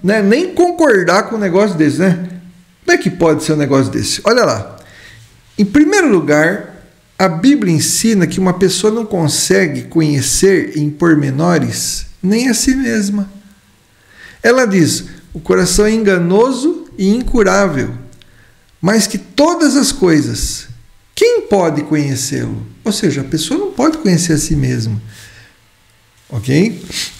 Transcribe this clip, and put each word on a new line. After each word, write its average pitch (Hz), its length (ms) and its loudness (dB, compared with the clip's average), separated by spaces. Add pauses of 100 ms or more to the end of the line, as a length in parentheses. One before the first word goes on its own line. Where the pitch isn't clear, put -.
né, 214 180 2
nem 262 320 2
concordar 220 760 2
com 233 60 -6
um 214 40 -4
negócio 190 380 0
desse, 143 220 2
né? 180 280 0 (560)
Como 349 140 2
é - 40 -4
que 175 100 -2
pode 160 320 0
ser 156 100 -2
um 151 40 0
negócio 135 340 2
desse? - 320 -4
Olha 233 200 2
lá. 113 320 -4 (840)
Em 208 60 2
primeiro 311 460 2
lugar, 160 760 0 (340)
a 185 120 2
Bíblia 196 440 2
ensina 185 520 0
que - 140 -6
uma 185 140 0
pessoa 190 380 0
não 226 140 -4
consegue 170 800 -2
conhecer 156 920 0
em 151 140 -2
pormenores 147 1200 -2 (120)
nem 226 240 0
a 240 60 2
si 262 200 0
mesma. 208 560 -2 (1120)
Ela 254 240 2
diz, 185 400 0 (280)
"O 160 80 -12
coração 185 440 2
é 214 60 2
enganoso 226 920 0 (120)
e 190 120 0
incurável, 196 840 0 (880)
mas 214 240 2
que - 120 -8
todas 302 580 0
as 277 160 2
coisas, 139 760 0 (460)
quem 466 280 2
pode 165 420 0
conhecê-lo?" 131 840 -4 (200)
Ou 214 80 -2
seja, 139 280 -2
a - 40 -6
pessoa 247 340 -4
não 403 120 -4
pode 311 260 0
conhecer 170 360 0
a 143 40 0
si 156 180 -2
mesma. 120 460 -4 (1300)
Ok? 143 520 0 (380)